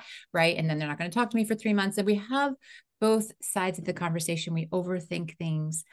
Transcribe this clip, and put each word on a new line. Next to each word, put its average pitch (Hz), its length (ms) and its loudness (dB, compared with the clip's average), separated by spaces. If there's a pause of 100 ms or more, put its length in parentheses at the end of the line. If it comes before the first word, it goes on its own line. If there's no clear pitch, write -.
(340)
right? 165 240 4
"And 160 100 2
then 151 120 0
they're 151 80 -2
not 147 100 -4
gonna 170 140 -4
talk 233 180 2
to 226 80 2
me 220 80 4
for 220 80 0
three 214 200 0
months." 196 260 2
And 196 80 2
we 208 80 6
have 269 400 0 (440)
both 220 320 2 (120)
sides 185 340 -2
of 160 80 -10
the 180 80 0
conversation. 165 600 -2
We 160 140 0
overthink 175 680 -4
things 160 560 -2